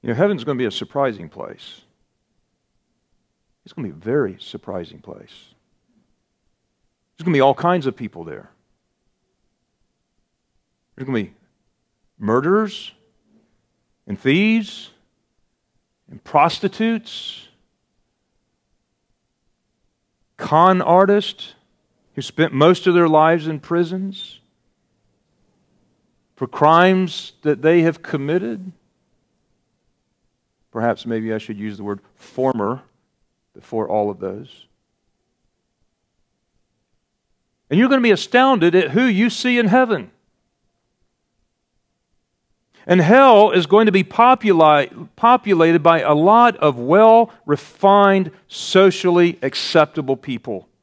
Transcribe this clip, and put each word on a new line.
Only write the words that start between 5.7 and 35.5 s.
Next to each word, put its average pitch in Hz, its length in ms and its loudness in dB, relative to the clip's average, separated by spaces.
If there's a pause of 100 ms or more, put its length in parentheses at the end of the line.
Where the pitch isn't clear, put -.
There's 160 80 -14
gonna 175 80 -2
be 139 80 0
all 135 140 2
kinds 175 320 -2
of 120 80 -6
people 101 280 -14
there. 69 260 -18 (2500)
There's 131 120 -14
gonna 120 160 -4
be 87 100 -16 (840)
murderers 165 760 -2 (1120)
and 101 120 -10
thieves 202 760 -2 (1160)
and - 140 -20
prostitutes, - 1300 -4 (3000)
con 180 440 2
artists 196 760 -2 (580)
who 139 80 -12
spent - 320 -4
most 165 340 2
of 175 60 2
their 170 160 2
lives 156 380 2
in 156 120 -8
prisons 180 800 -8 (2000)
for 127 120 -8
crimes 175 960 2
that 143 200 -2
they 165 200 2
have 160 200 -2
committed. 180 720 -6 (2000)
Perhaps 117 380 -4
maybe 113 260 -6
I 110 60 -6
should 104 180 -14
use 104 200 -10
the 104 60 -16
word 101 180 -8 (140)
former 127 680 -6 (720)
before - 340 -8
all 104 220 -2
of 92 80 -14
those. 98 480 -14 (3000)